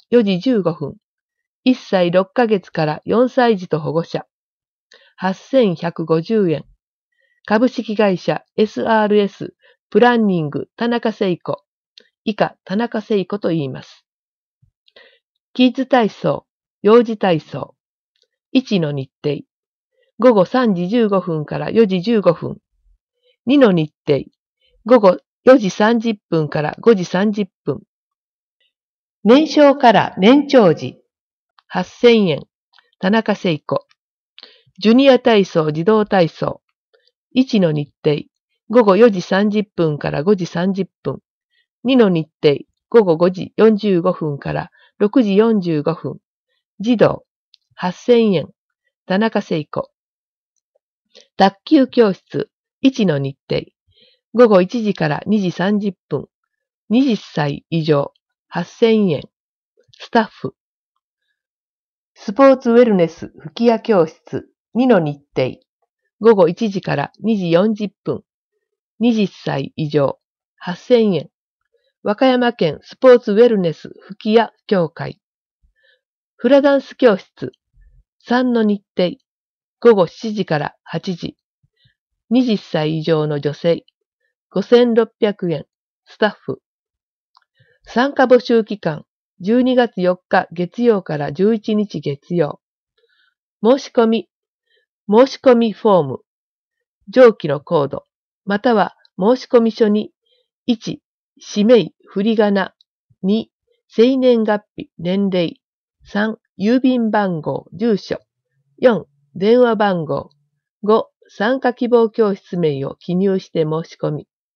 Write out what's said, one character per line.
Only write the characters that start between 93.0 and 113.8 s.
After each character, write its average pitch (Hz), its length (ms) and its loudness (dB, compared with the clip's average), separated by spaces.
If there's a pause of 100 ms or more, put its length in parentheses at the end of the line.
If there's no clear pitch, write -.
申 247 160 2
し - 120 -16
込 226 160 2
み、 226 220 -2 (800)
申 220 180 4
し - 160 -14
込 254 120 6
み 233 180 0
フ - 180 -4
ォ 185 100 4
ー - 40 0
ム、 131 140 -8 (920)
上 233 240 6
記 - 140 -10
の 147 140 -4
コ 156 240 -2
ー 139 40 -6
ド、 - 160 -12 (400)
ま 202 160 -4
た 247 140 0
は 185 220 -2 (220)
申 214 180 2
し 254 100 -18
込 247 140 2
み 226 100 0
書 220 180 0
に、 208 220 -2 (540)
一、 - 380 -6 (360)
氏 - 260 -4
名、 214 280 4 (160)
振 190 140 -6
り 220 140 -2
仮 208 160 2
名、 196 220 -4 (480)
二、 208 300 -4 (360)
生 254 280 2
年 247 260 2
月 208 200 -2 (120)
日、 - 240 -16
年 190 320 -4
齢、 180 300 -4 (440)
三、 220 340 -6 (200)
郵 220 220 0
便 247 300 0
番 202 300 -2
号、 143 320 -8
住 208 260 -2
所、 - 200 -10 (600)
四、 214 280 2 (280)
電 214 260 2
話 233 160 2
番 196 300 -2
号、 139 240 -8 (520)
五、 214 280 -2 (180)
参 247 320 -4
加 247 140 -2
希 240 140 -4
望 233 200 2
教 214 260 -2
室 - 220 -12
名 147 300 -2
を - 100 -12
記 175 200 -6
入 190 220 0
し - 120 -12
て 165 140 -2
申 156 200 -4